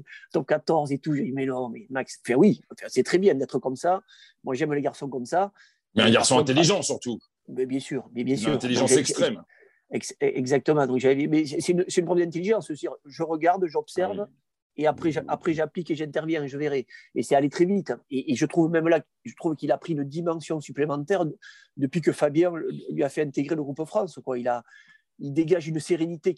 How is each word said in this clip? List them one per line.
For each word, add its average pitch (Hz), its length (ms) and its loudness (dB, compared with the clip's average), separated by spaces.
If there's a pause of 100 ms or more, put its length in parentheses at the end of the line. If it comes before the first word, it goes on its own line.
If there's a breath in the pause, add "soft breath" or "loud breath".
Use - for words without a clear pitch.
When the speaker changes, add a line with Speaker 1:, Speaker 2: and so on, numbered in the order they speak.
(320 loud breath)
Speaker 1:
top 160 140 0
quatorze 151 460 0
et 139 60 -2
tout. » 151 180 -2
J'ai 123 80 -2
dit, « 127 100 -4
Mais 135 120 -2
non, 127 240 -4
mais 113 180 -14
Max, » - 380 -8
enfin, 123 120 2
oui, 202 220 6 (100)
enfin, - 180 -14
c'est 127 140 2
très 180 160 2
bien 190 160 6
d'être 135 240 -2
comme 127 180 -4
ça. 185 260 0 (420 soft breath)
Moi, 135 100 -4
j'aime 147 200 -2
les 143 80 0
garçons 139 260 -6
comme 123 160 -8
ça. 185 280 0 (420 soft breath)
Speaker 2:
Mais 107 80 4
un 104 40 6
Speaker 1:
Les 113 60 6
Speaker 2:
garçon 117 240 6
Speaker 1:
garçons 127 140 4
Speaker 2:
intelligent, 160 260 4
Speaker 1:
pas 160 60 -2
Speaker 2:
surtout. 120 360 -6 (300)
Speaker 1:
Mais 131 180 -4
bien 131 140 -4
sûr, 131 340 -8
mais 120 80 -4
bien 127 120 0
Speaker 2:
Une 104 60 0
Speaker 1:
sûr. 110 120 0
Speaker 2:
intelligence 123 380 2
Speaker 1:
Donc, 131 80 6
j'ai - 20 2
Speaker 2:
extrême. 135 420 0 (480 soft breath)
Speaker 1:
ex-, - 300 -8
exactement. 139 680 2
Donc, 127 120 0
j'avais, 135 280 4
mais 156 200 2
c'est, 131 140 -4
c'est 175 120 2
une, 180 160 2
c'est - 120 0
une 170 60 2
preuve 175 120 2
d'intelligence, 175 500 0
c'est-à-dire, 151 240 -8 (120)
je 139 200 -8
regarde, 165 420 2
j'observe, 180 540 -2
Speaker 2:
Ah 208 80 -8
oui. - 60 -20 (420)
Speaker 1:
et 147 100 0
après, 156 220 0
Speaker 2:
Oui, 151 40 2
Speaker 1:
j'a-, 143 100 -4
Speaker 2:
oui, - 60 -10
Speaker 1:
après, 156 220 -2
Speaker 2:
oui. 156 60 0
Speaker 1:
j'applique 156 340 -4
et 156 60 -2
j'interviens, 156 500 -2
je 135 100 -8
verrai. 143 300 -2 (300 loud breath)
Et 127 80 0
c'est 147 100 2
allé 143 140 6
très 175 160 2
vite. 180 280 2 (160)
Et, 135 240 -4
et 117 40 0
je 147 100 0
trouve 165 240 2
même 165 160 2
là, 165 140 4 (240)
je 120 100 -12
trouve 160 220 -2
qu'il 151 160 0
a 139 60 -2
pris - 160 -6
une 143 100 -2
dimension 160 560 -4
supplémentaire 147 640 -2 (520 loud breath)
depuis 143 240 -2
que 160 120 2
Fabien 160 400 2
le, 160 180 -6 (220)
lui 156 100 -2
a 139 60 2
fait 156 140 -4
intégrer 147 340 -4
le 151 80 -2
groupe 139 200 -8
France, 185 400 -4
quoi. 127 140 -4
Il 123 80 -4
a, 120 160 0 (560 soft breath)
il 143 140 -8
dégage 160 340 0
une 156 140 -4
sérénité, 170 580 -2